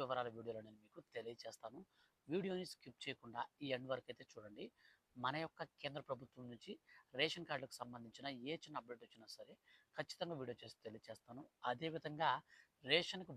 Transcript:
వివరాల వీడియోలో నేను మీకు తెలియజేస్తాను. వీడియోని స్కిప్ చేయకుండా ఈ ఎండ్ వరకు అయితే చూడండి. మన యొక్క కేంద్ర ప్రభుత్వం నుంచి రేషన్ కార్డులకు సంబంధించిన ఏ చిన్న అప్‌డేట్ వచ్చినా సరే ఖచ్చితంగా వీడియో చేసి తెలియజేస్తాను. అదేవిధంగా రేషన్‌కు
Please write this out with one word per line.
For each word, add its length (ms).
వివరాల 260
వీడియోలో 280
నేను 160
మీకు 200
తెలియజేస్తాను. 600
వీడియోని 400
స్కిప్ 320
చేయకుండా 360
ఈ 20
ఎండ్ 160
వరకు 200
అయితే 200
చూడండి. 320
మన 180
యొక్క 220
కేంద్ర 260
ప్రభుత్వం 440
నుంచి 200
రేషన్ 300
కార్డులకు 300
సంబంధించిన 480
ఏ 60
చిన్న 160
అప్‌డేట్ 240
వచ్చినా 300
సరే 200
ఖచ్చితంగా 440
వీడియో 220
చేసి 140
తెలియజేస్తాను. 560
అదేవిధంగా 600
రేషన్‌కు 460